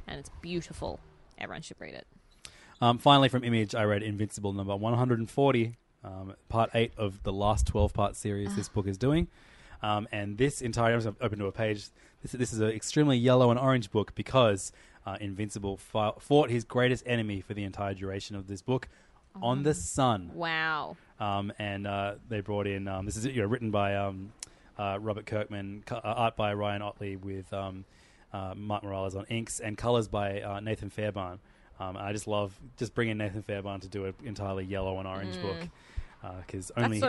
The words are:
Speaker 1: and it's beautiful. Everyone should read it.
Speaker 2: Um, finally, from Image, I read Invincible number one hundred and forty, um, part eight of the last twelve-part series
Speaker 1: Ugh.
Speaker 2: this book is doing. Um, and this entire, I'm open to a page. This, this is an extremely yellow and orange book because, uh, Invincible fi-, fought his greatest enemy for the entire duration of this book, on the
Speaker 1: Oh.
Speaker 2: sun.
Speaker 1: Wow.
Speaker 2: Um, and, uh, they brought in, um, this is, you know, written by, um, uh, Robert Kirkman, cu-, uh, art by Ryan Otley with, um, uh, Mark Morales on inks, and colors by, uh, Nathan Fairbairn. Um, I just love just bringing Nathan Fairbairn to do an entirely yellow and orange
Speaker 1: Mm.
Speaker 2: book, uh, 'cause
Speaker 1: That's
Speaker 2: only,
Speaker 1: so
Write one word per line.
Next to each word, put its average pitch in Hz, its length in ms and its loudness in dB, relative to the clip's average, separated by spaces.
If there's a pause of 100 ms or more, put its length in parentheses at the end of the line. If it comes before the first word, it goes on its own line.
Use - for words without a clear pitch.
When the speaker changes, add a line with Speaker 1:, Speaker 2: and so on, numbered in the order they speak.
Speaker 1:
and - 100 -8
it's 139 120 -16 (120)
beautiful. 170 560 -6 (400)
Everyone 92 240 -8
should - 180 -16
read 71 140 -12
it. - 120 -16 (760)
Speaker 2:
Um, 120 160 6
finally, 139 300 10
from 123 160 0
Image, 113 320 2
I 110 80 4
read 104 180 4
Invincible 104 520 -2
number 98 200 -2
one 107 200 0
hundred 123 260 4
and 113 100 -4
forty, 123 460 4 (260)
um, 95 320 -12 (140)
part 113 240 2
eight 117 240 2
of 101 280 -4
the 101 80 0
last 101 340 4
twelve-part 101 500 2
series 101 320 -4
Speaker 1:
Ugh. 101 80 -4
Speaker 2:
this 101 140 -4
book 98 160 -2
is 98 100 0
doing. 147 320 2 (540)
Um, 104 280 0
and 104 280 -4
this 139 240 2
entire, 117 340 4
I'm 110 240 -2
open 104 200 -2
to 101 60 0
a 95 60 -2
page. 107 360 -2 (340)
This, - 100 -10
this 123 220 0
is 110 60 0
an 107 100 4
extremely 135 480 4
yellow 123 320 8
and 120 100 4
orange 131 300 2
book 107 240 0
because, 107 580 4 (340)
uh, 98 140 -6
Invincible 98 560 -6
fi-, 107 420 0
fought 143 300 6
his 117 160 0
greatest 123 420 2
enemy 107 360 -2
for - 100 -12
the 101 120 -4
entire 98 280 -4
duration 98 420 -6
of 98 140 -10
this 98 140 -8
book, 131 260 -2 (540)
on 127 200 0
the 147 80 4
Speaker 1:
Oh. 151 40 2
Speaker 2:
sun. 107 600 0
Speaker 1:
Wow. 160 600 -2 (240)
Speaker 2:
Um, 101 380 -2
and, 101 280 -4
uh, 101 280 0 (160)
they 107 100 -2
brought 101 260 -2
in, 98 220 -2
um, 95 160 -4
this 104 140 -4
is, 110 80 -2
you 127 160 0
know, 98 60 2
written 117 220 -2
by, 101 260 2
um, 98 360 -4 (460)
uh, 98 240 -2
Robert 104 240 -4
Kirkman, 101 580 -6
cu-, 123 120 -8
uh, 113 60 -8
art 113 320 0
by 104 200 0
Ryan 104 260 -2
Otley 101 360 -8
with, 95 360 -10
um, 95 320 -6 (480)
uh, 95 240 -6
Mark 104 280 -4
Morales 98 300 -4
on 98 120 -8
inks, 113 340 -6
and 107 160 -6
colors 117 320 2
by, 101 320 -2
uh, 101 200 -6
Nathan 107 280 -4
Fairbairn. 95 520 -4 (380)
Um, 95 180 -6
I 101 160 -4
just 104 160 -6
love 104 300 -2 (180)
just 110 180 -6
bringing 113 220 0
Nathan 107 260 -4
Fairbairn 98 380 -6
to 95 80 -14
do 98 160 -6
an 95 180 -4
entirely 98 440 -6
yellow 95 320 -2
and 95 100 -6
orange 95 280 -6
Speaker 1:
Mm. 92 60 -8
Speaker 2:
book, 98 260 -6 (540)
uh, 95 100 -10 (140)
'cause 95 300 -10
Speaker 1:
That's 117 80 4
Speaker 2:
only, 107 160 2
Speaker 1:
so 262 80 4